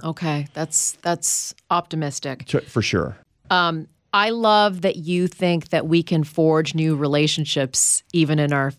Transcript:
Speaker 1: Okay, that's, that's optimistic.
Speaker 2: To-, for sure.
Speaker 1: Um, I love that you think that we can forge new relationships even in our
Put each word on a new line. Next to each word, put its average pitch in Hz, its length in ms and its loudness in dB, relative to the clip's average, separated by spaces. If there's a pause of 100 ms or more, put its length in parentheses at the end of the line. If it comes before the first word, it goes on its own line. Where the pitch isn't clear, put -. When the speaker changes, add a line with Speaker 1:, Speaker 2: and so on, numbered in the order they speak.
Speaker 1:
Okay, 156 480 -4
that's, - 400 -4 (100)
that's - 520 -4 (160)
optimistic. 139 760 -4
Speaker 2:
To-, - 140 0
for - 220 -4
sure. 78 340 -2 (340)
Speaker 1:
Um, 170 380 0 (240)
I 208 180 2
love 208 520 4
that 190 140 0
you 175 300 -2
think 175 440 -2
that 160 180 0
we 165 140 4
can 165 200 0
forge 160 520 2
new 160 200 0
relationships 147 1080 0 (100)
even 156 260 2
in 147 140 2
our 135 260 0